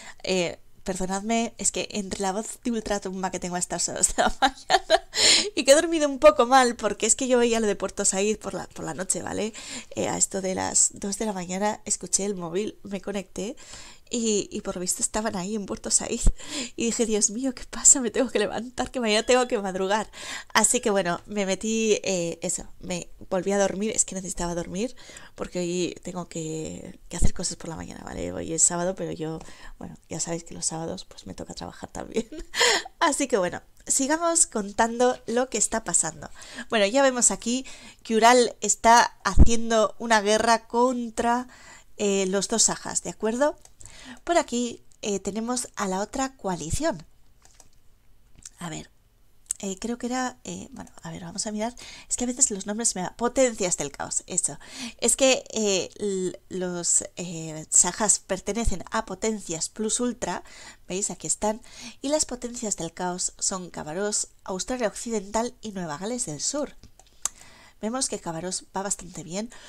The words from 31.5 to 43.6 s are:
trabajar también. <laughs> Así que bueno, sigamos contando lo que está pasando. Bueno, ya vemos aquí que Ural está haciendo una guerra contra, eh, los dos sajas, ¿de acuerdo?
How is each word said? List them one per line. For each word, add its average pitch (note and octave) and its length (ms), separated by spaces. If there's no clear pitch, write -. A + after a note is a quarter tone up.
trabajar - 360
también. - 400
<laughs> F4 720
Así D4 260
que A#3+ 120
bueno, F3 240
sigamos D#4+ 600
contando A#3 800
lo B3 220
que A3+ 100
está A3+ 260
pasando. E3 460
Bueno, G#3 160
ya C4 160
vemos B3 280
aquí A#3+ 360
que A3+ 140
Ural A#3 440
está - 640
haciendo A3+ 760
una A3+ 220
guerra A3 460
contra, A#3+ 840
eh, G3 300
los G3 220
dos A3 160
sajas, E3 380
¿de F3+ 80
acuerdo? A#3 460